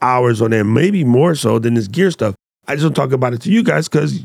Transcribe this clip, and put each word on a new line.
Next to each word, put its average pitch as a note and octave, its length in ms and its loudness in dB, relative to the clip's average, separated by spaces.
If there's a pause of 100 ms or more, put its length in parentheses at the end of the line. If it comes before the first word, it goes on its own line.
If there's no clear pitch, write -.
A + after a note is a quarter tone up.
hours B2 380 2
on A2+ 120 0
end, A2 200 2
maybe F3+ 300 2
more C#3 320 2
so A2+ 240 0
than A#2 160 0
this A2 140 -2
gear E3+ 240 0
stuff. G#2+ 240 -4 (320)
I C#3+ 80 -4
just D3 80 0
don't D#3 100 0
talk C3 160 -2
about B2+ 240 0
it A#2 80 -8
to - 80 -4
you A#3 140 2
guys D#3+ 240 0
'cause D3 360 -2